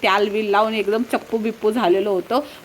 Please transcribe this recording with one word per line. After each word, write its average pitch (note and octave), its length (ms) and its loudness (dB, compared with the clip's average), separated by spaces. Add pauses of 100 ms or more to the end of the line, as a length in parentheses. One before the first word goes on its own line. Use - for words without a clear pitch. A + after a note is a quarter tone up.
त्याल G3+ 260 2
बिल G#3 220 -2
लावून A3 240 2
एकदम G#3+ 280 0
चप्पू - 360 -4
बिप्पू G#3+ 320 -2
झालेलो G3+ 420 2
होतो, A#3 340 -2 (180)